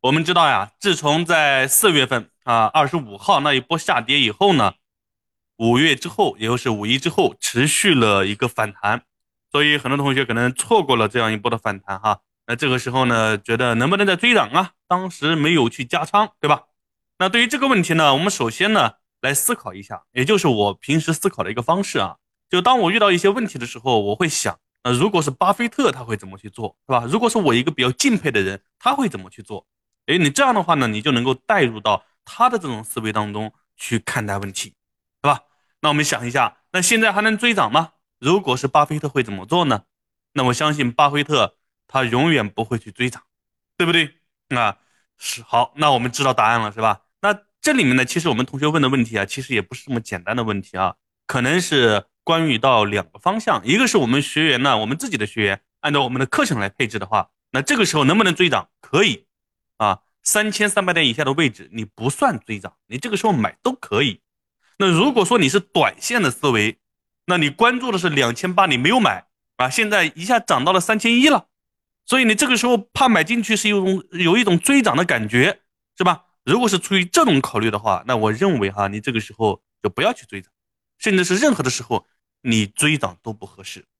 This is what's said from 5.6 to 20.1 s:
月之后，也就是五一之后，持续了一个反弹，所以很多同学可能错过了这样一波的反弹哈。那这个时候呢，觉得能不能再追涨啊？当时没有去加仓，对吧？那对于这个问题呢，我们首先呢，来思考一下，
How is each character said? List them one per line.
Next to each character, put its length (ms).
月 200
之 120
后， 300
也 80
就 100
是 140
五 160
一 140
之 80
后， 320
持 260
续 300
了 320
一 80
个 100
反 260
弹， 300
所 140
以 120
很 140
多 80
同 160
学 100
可 100
能 200
错 300
过 100
了 140
这 100
样 140
一 40
波 140
的 80
反 220
弹 180
哈。 220
那 80
这 140
个 100
时 140
候 140
呢， 300
觉 200
得 180
能 160
不 60
能 100
再 80
追 180
涨 180
啊？ 240
当 240
时 240
没 200
有 140
去 160
加 200
仓， 340
对 80
吧？ 200
那 100
对 140
于 60
这 100
个 80
问 160
题 120
呢， 200
我 60
们 100
首 180
先 240
呢， 200
来 140
思 220
考 180
一 80
下， 300